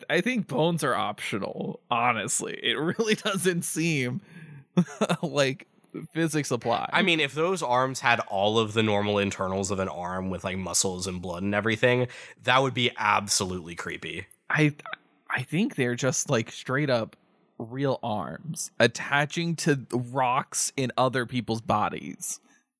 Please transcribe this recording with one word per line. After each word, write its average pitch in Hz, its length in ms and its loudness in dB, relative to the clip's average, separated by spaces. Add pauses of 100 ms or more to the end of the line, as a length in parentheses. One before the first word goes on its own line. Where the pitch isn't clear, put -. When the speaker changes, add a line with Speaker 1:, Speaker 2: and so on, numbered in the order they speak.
Speaker 1:
I 160 120 2
think 233 260 -2
bones 156 360 0
are 131 120 0
optional. - 840 -4 (120)
Honestly, 117 680 0
it 120 120 0
<laughs> 110 60 -2
really 214 360 0
doesn't 185 460 0
seem 156 600 -2 (540)
<laughs> - 460 0
like 139 460 0 (440)
physics 156 380 0
apply. 117 420 0
Speaker 2:
I 170 120 4
mean, 170 160 4
if 139 160 0
those 170 260 0
arms 131 380 2
had 117 220 4
all 104 360 2
of 107 160 2
the 113 80 4
normal 104 380 4
internals 95 500 0
of 98 100 -2
an 95 100 0
arm 90 420 -4
with, 90 120 -6
like, 92 140 -4
muscles 90 480 -2
and 90 160 -4
blood 90 220 -6
and 101 100 0
everything, 120 540 2 (360)
that 127 200 4
would 131 100 0
be 120 240 2
absolutely 98 760 0
creepy. 82 500 -8 (240)
Speaker 1:
I, 151 240 4 (560)
I 127 140 -2
think 196 320 -2
they're 123 200 0
just, 127 360 0
like, 113 200 0
straight 135 380 -2
up 117 260 2 (440)
real 127 420 -2
arms 107 800 -6
attaching 147 760 0
to 139 340 2
rocks 127 840 0
in 127 220 -2
other 123 300 2
people's 113 340 -2
bodies. 82 800 -2 (400)